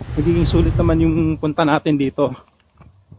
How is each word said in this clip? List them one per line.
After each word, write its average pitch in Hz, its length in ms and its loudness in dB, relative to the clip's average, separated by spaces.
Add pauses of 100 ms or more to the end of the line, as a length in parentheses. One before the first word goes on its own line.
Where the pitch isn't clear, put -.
(120)
magiging 170 320 0
sulit 165 320 2
naman 165 240 2
yung 160 400 0
punta 156 240 -2
natin 151 320 0
dito. 135 400 -2 (840)